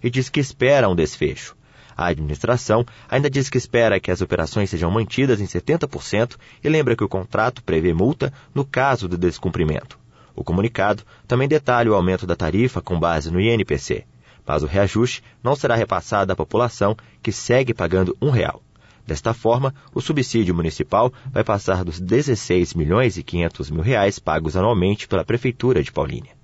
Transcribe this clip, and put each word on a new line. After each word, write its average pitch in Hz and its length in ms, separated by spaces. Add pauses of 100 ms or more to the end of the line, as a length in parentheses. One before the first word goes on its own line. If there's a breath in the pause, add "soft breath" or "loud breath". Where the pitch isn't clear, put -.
e 123 60
diz 127 200
que - 100
espera 131 500
um 90 60
desfecho. - 600 (400 loud breath)
A 87 120
administração 87 760 (240 loud breath)
ainda 143 220
diz 139 180
que - 120
espera 113 400
que - 100
as 90 120
operações 90 480
sejam 82 200
mantidas 113 500
em 101 60
setenta 147 420
por - 140
cento - 380 (240 loud breath)
e 147 60
lembra 139 260
que 104 80
o 98 60
contrato 104 520
prevê 82 320
multa 131 400 (220 loud breath)
no 139 100
caso 127 420
do 87 100
descumprimento. 85 840 (340 soft breath)
O - 100
comunicado 101 600 (240 soft breath)
também 131 220
detalha 123 420
o - 20
aumento 92 320
da 85 100
tarifa 90 460
com 87 160
base 80 320
no 87 100
I 107 100
N 113 160
P 71 120
C, - 280 (420 soft breath)
mas 76 160
o 73 40
reajuste 101 540 (220 soft breath)
não 123 120
será 127 200
repassado 98 560
à 90 40
população, 104 600 (260 loud breath)
que 110 100
segue 123 420
pagando 90 460
um 143 120
real. 87 320 (420 soft breath)
Desta 95 280
forma, 127 420 (180 loud breath)
o 135 60
subsídio 113 560
municipal 92 560 (200 loud breath)
vai 110 120
passar 95 400
dos 85 160
dezesseis 92 760
milhões 90 440
e 78 60
quinhentos 82 460
mil 80 120
reais 104 360
pagos 78 380
anualmente 101 520
pela 85 180
Prefeitura 120 580
de - 80
Paulínia. 69 400 (120)